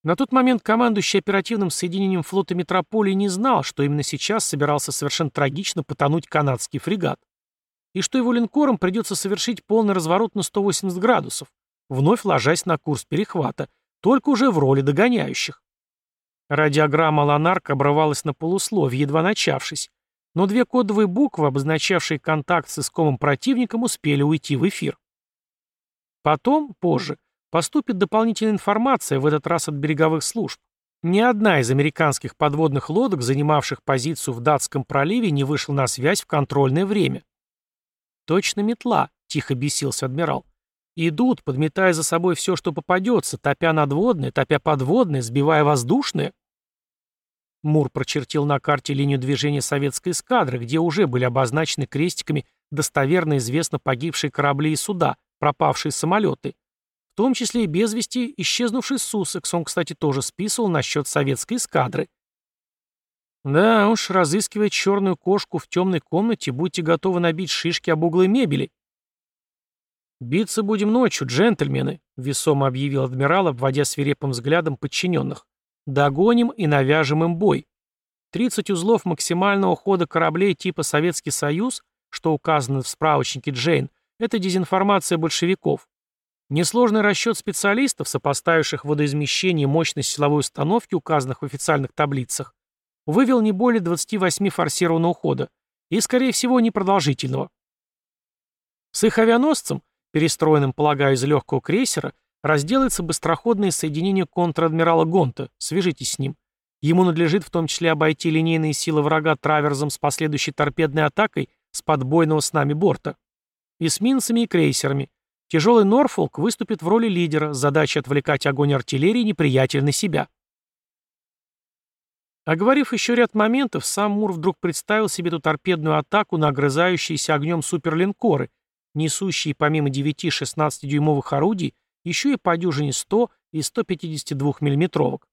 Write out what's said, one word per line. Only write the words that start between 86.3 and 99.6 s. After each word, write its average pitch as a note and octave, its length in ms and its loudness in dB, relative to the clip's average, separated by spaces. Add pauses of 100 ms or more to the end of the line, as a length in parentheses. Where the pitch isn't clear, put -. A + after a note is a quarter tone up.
Несложный G#3+ 540 2
расчет G#3 340 0
специалистов, G#3 720 -2
сопоставивших C#3+ 800 -2
водоизмещение D3 800 0
и - 20 2
мощность D3+ 440 -2
силовой D3 300 2
установки, E3+ 540 -2
указанных C#3+ 480 -2
в - 20 -6
официальных C#3 480 -2
таблицах, C#3 600 -4 (500)
вывел A#3 380 4
не G#3+ 100 2
более A3+ 280 2
двадцати E3+ 360 -4
восьми F#3 320 0
форсированного E3 640 0
хода - 380 -4 (400)
и, G3+ 100 0
скорее B3+ 320 0
всего, B3+ 280 2
непродолжительного. D3+ 920 0 (1400)
С - 120 -2
их A3+ 140 2
авианосцем, A#3+ 640 2 (300)